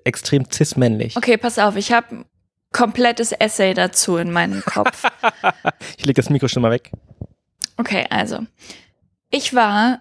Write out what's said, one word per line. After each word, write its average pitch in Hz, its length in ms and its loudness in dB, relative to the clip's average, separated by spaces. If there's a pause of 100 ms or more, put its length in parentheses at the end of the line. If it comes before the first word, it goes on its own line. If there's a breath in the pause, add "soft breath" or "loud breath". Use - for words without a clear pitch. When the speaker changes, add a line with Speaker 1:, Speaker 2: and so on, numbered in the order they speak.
Speaker 1:
extrem 131 440 0
cis-männlich. 117 680 0
Speaker 2:
Okay, 233 200 2
pass 233 220 -4
auf, 208 160 2
ich 202 160 -4
hab 240 220 2
ein - 140 -16 (460)
komplettes 233 600 0
Essay 196 420 0
dazu 180 440 0
in 175 120 -2
meinem 175 340 -2
Kopf. - 460 -2
Speaker 1:
<laughs> - 20 -2 (840 loud breath)
Ich - 100 -4
leg 135 80 2
das 127 160 2
Mikro 139 160 2
schon 123 160 0
mal 113 80 4
weg. - 220 -4 (840)
Speaker 2:
Okay, 220 340 -2
also, - 360 -4 (840 loud breath)
ich 277 220 -2
war 226 480 2